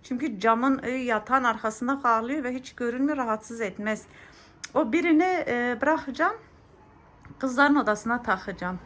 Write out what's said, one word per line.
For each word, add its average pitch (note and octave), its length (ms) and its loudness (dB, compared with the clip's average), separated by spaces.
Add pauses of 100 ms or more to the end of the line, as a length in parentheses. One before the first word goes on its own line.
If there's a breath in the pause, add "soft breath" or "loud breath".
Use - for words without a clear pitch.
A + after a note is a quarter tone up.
Çünkü B3 380 -4
camın, A#3+ 420 2
e, A#3+ 80 -6
yatağın B3 540 0
arkasında A#3+ 580 -2
kalıyor A#3+ 420 0
ve B3 100 -4
hiç B3+ 200 -12
görünmüyor, B3+ 420 -2
rahatsız A3+ 440 -4
etmez. G#3 420 -4 (720 loud breath)
O A#3+ 180 2
birini, F4 560 4
e, A#3+ 320 -2
bırakacağım. D4+ 560 0 (1000)
Kızların C#4 380 4
odasına A3+ 460 0
takacağım. F#3 640 -4